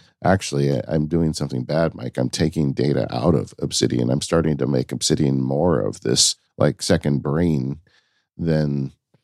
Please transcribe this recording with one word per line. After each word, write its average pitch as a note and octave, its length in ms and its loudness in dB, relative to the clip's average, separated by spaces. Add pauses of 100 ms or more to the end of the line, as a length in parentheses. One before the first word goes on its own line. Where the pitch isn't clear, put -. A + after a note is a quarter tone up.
(240)
actually, C#2+ 600 0
I'm D2+ 220 0
doing E2 240 2
something C#2 320 -6
bad, D#2 320 0
Mike. - 200 -10
I'm C2 140 0
taking D#2 420 0
data C2 400 0
out C#2+ 220 2
of A1 240 -2
Obsidian. A#1+ 500 0
I'm C2 120 0
starting D#2+ 380 0
to C2 100 -2
make C2 240 -2
Obsidian C2+ 500 0
more C#2 380 0
of G1+ 220 -6
this, - 340 2 (200)
like, D2 240 0
second D2+ 440 0
brain D2 560 0 (560)
than D2+ 560 0 (320)